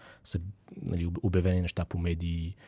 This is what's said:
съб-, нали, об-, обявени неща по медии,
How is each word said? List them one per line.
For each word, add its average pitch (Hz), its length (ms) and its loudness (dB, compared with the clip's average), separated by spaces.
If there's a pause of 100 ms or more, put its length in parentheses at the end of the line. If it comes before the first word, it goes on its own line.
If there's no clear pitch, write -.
(260)
съб-, 87 260 -6 (300)
нали, 85 260 -2
об-, 87 160 -2
обявени 90 380 4
неща 87 240 -2
по - 120 -4
медии, 85 580 -2 (120)